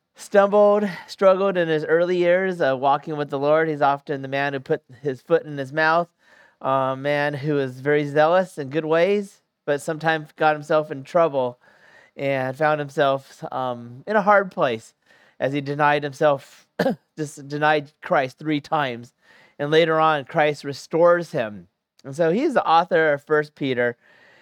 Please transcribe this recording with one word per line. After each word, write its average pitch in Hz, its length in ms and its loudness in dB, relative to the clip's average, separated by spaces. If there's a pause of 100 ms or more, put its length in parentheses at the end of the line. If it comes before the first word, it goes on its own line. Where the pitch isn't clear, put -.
(140)
stumbled, 208 720 4 (200)
struggled 190 500 2
in 170 100 2
his 156 200 0
early 175 320 2
years 175 420 0
of 135 180 2
walking 147 380 -2
with 143 140 -6
the 143 80 -4
Lord. 156 320 2
He's 147 100 -6
often 139 400 0
the 135 80 -10
man 139 240 -2
who 139 80 -6
put 151 220 -4 (180)
his 135 220 -6
foot 165 220 0
in 151 120 -12
his 135 160 -8
mouth, 160 360 2 (520)
a 135 340 -2
man 143 380 -2
who 147 220 -4
was 131 260 -4
very 147 260 0
zealous 160 520 2
in 135 100 -10
good 156 160 -4
ways, 190 560 0 (240)
but 143 160 -2
sometimes 160 560 -4
got 156 180 2
himself 151 360 -2
in 135 140 -12
trouble 139 540 0 (580)
and 135 400 -4
found 151 240 0
himself, 139 720 -2
um, 123 540 -8
in 208 100 -2
a 202 60 4
hard 196 280 4
place 127 440 -4 (440)
as 135 140 -2
he 143 80 -4
denied 147 420 0
himself, 143 640 -2 (120)
<clears throat> - 80 -2 (300)
just 147 300 -10
denied 151 460 0 (100)
Christ 139 360 -2
three 151 220 -4
times. 123 520 -4 (460)
And 143 120 -4
later 160 300 4
on, 156 240 2
Christ 151 400 -2
restores 170 680 0
him. 107 360 -6 (360)
And 135 120 -12
so 165 140 2
he's 254 240 0
the 180 120 0
author 160 460 2
of 139 100 -4
First 151 320 0
Peter. 120 420 -2 (460)